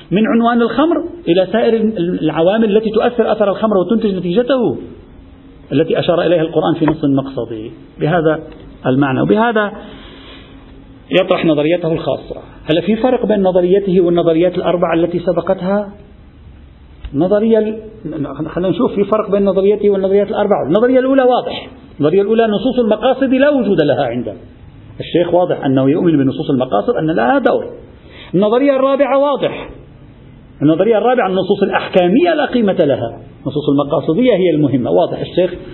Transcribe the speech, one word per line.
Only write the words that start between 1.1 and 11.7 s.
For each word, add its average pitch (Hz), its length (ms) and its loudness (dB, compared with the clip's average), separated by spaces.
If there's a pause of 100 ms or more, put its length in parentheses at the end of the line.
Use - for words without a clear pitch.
إلى 185 240 2
سائر 233 220 2 (480)
العوامل 190 540 2
التي 214 140 0
تؤثر 226 420 0
أثر 202 180 0
الخمر 208 260 0
وتنتج 196 380 0
نتيجته 202 640 0 (960)
التي 147 260 0
أشار 170 240 0
إليها 165 200 2
القرآن 165 360 0
في 156 80 0
نص 156 180 0
مقصدي 120 640 -4 (300)
بهذا 156 420 0 (440)
المعنى. 131 340 0
وبهذا 208 520 2 (1500)
يطرح 180 220 0
نظريته 160 480 0